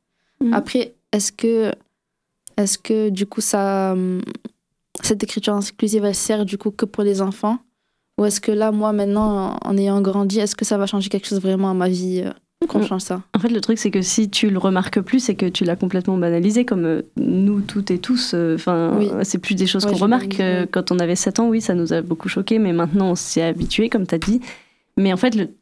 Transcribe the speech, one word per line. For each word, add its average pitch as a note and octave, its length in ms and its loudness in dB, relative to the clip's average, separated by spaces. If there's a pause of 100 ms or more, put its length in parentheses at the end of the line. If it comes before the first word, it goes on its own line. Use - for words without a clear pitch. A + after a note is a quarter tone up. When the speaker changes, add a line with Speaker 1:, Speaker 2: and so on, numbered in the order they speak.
(420)
Speaker 1:
Mhm. A#3 120 2
Speaker 2:
Après, A3 400 -2 (200)
est-ce G#3 180 -2
que, A3+ 400 0 (880)
est-ce G3+ 200 0
que, G#3+ 320 0
du F#3+ 160 -2
coup, G#3 160 -6
ça, G3 520 0
hum, F#3 280 -2 (800)
cette G#3+ 220 -2
écriture G#3 300 -2
inclusive, G#3 520 -2
elle G3+ 80 0
sert, G#3 320 -2
du G3 140 -4
coup, A3 120 -4
que G3+ 140 -4
pour G3+ 180 -4
les G3+ 180 2
enfants ? G3 360 -2 (600)
Ou G#3 60 2
est-ce G3+ 160 0
que - 100 0
là, G#3+ 200 2
moi, G#3+ 220 0
maintenant, G3+ 720 0
en, - 60 -4
en G3 80 2
ayant G3 240 2
grandi, G3 380 0
est-ce G#3 160 -2
que A3 100 -4
ça G#3 120 0
va G3 80 0
changer G3 240 -2
quelque G3 180 -4
chose G3 140 -2
vraiment F#3+ 300 0
à - 20 0
ma F#3 160 2
vie, F#3 340 -2
euh, - 80 -6 (360)
qu'on - 140 -2
Speaker 1:
Mm. G#3+ 40 2
Speaker 2:
change F#3 160 -2
ça ? F#3 220 -6 (100)
Speaker 1:
En G3 60 0
fait, A3 100 0
le A3+ 100 2
truc, A3 200 0
c'est G#3 100 0
que F#3 140 2
si G#3 260 2
tu G#3 220 2
le F#3+ 80 0
remarques F#3 420 2
plus, B3+ 180 0
c'est A#3 140 0
que F#3 140 0
tu F3+ 160 -2
l'as F3 120 2
complètement F#3 420 0
banalisé, F3 460 2
comme, F#3+ 220 0
euh, D#3+ 160 0 (160)
nous G3 440 2
toutes G3+ 280 -4
et F#3 80 2
tous. B3 380 -2
Euh, E3 240 2
'fin, E3 400 0
Speaker 2:
Oui. G#3 120 2
Speaker 1:
euh, F#2+ 120 -2
c'est - 160 -2
plus G3 160 -2
des F#3+ 100 2
choses F#3+ 200 0
Speaker 2:
Ouais, G#3 60 2
Speaker 1:
qu'on G3 60 0
Speaker 2:
je F#3 60 2
Speaker 1:
remarque. G3+ 340 2
Speaker 2:
banalise, - 40 0
Speaker 1:
Euh, F3+ 200 2
Speaker 2:
oui. F3 100 -2
Speaker 1:
quand F3+ 200 -2
on F3+ 80 2
avait F3 160 0
sept - 240 0
ans, A#3 100 2
oui, A3+ 100 2
ça G#3+ 140 0
nous E3+ 180 0
a E3 120 0
beaucoup F3 260 -6
choqué, G3 300 0
mais G3+ 120 2
maintenant, E3+ 420 2
on - 20 0
s'y - 240 -4
est E3 80 2
habitué, E3+ 420 0
comme G#3 160 0
t'as E3+ 140 -2
dit. A3 220 0 (540)
Mais G3 160 4
en F3+ 60 0
fait, B3 160 2
le, G3+ 140 0 (140)